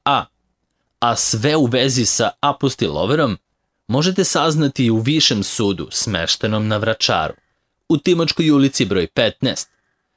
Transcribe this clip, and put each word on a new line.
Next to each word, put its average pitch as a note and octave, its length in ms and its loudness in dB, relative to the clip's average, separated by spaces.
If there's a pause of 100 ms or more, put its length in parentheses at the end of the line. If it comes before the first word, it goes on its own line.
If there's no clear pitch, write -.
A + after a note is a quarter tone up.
A, C#3 200 0 (760)
a A#2 160 2
sve C3+ 400 0
u C#3+ 100 2
vezi B2 400 2
sa - 240 0 (100)
apostil B2 580 -2
overom A2+ 400 0 (500)
možete F3 360 0
saznati D3+ 680 0
u A2+ 80 2
Višem B2+ 440 0
sudu G2 480 -2
smeštenom G#2+ 800 -4
na G#2+ 80 0
Vračaru, G2+ 580 -2 (540)
u D#3+ 100 2
Timočkoj E3 520 2
ulici C#3 340 4
broj F#2+ 220 0
petnaest, - 640 -2 (460)